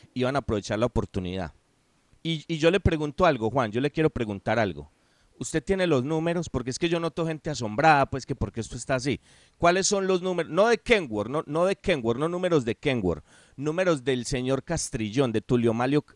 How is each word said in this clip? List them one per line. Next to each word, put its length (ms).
iban 200
a 60
aprovechar 400
la 60
oportunidad. 640
Y, 240
y 100
yo 140
le 80
pregunto 440
algo, 260
Juan, 200
yo 100
le 120
quiero 180
preguntar 480
algo. 320
Usted 280
tiene 240
los 160
números, 440
porque 220
es 80
que 100
yo 120
noto 260
gente 240
asombrada, 560
pues, 180
que 120
porque 240
esto 160
está 180
así. 260
¿Cuáles 280
son 200
los 160
números? 280
No 180
de 100
Kenworth, 500
no, 180
no 180
de 100
Kenworth, 460
no 80
números 360
de 120
Kenworth, 480
números 480
del 220
señor 360
Castrillón, 720
de 80
Tulio 340
Mario, 300